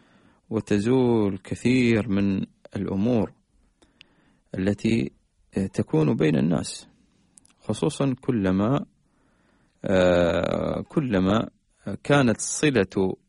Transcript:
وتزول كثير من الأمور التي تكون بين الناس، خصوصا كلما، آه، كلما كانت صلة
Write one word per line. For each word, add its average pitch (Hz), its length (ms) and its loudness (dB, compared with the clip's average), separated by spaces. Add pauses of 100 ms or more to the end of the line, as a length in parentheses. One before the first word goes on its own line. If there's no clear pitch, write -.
(500)
وتزول 110 880 0
كثير 120 720 0
من 98 360 0 (300)
الأمور 98 560 -2 (1300)
التي 104 540 0 (640)
تكون 156 420 0
بين 156 200 0
الناس، - 520 -2 (720)
خصوصا 135 600 -2
كلما، 104 640 0 (1000)
آه، 85 960 2
كلما 107 680 0 (540)
كانت 135 380 2
صلة 98 720 0 (140)